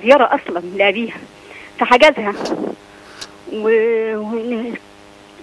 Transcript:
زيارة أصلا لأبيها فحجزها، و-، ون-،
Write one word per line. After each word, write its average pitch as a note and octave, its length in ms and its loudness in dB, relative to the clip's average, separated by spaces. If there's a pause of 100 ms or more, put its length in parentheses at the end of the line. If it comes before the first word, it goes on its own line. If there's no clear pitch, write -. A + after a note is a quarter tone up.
زيارة C4 320 4
أصلا F3+ 240 -4
لأبيها G3 580 -2 (640)
فحجزها، B3 540 4 (1200)
و-، A3 640 0
ون-، A3+ 580 -6 (680)